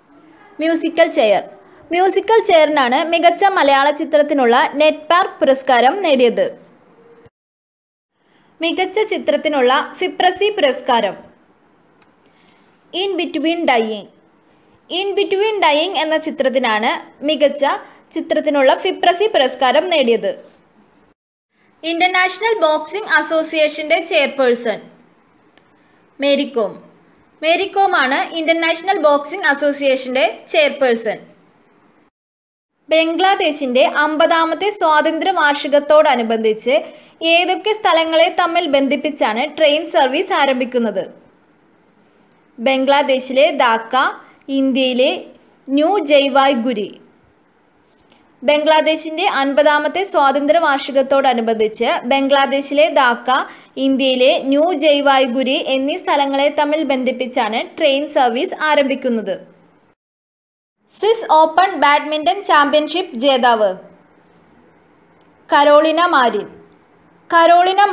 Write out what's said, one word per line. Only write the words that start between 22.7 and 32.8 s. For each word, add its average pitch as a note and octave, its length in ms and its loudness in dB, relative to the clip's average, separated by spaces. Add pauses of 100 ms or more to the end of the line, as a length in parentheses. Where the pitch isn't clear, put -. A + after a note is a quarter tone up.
അസോസിയേഷന്റെ D#4 840 0 (120)
ചെയർപേഴ്സൺ B3 680 0 (1400)
മേരി C#4 320 0
കോം. G3+ 180 -2 (680)
മേരി E4+ 320 0
കോമാണ് E4+ 440 0 (220)
ഇന്റർനാഷണൽ E4 640 -2
ബോക്സിംഗ് D4 460 0
അസോസിയേഷന്റെ C#4 720 -2 (280)
ചെയർപേഴ്സൺ. B3 680 0 (1700)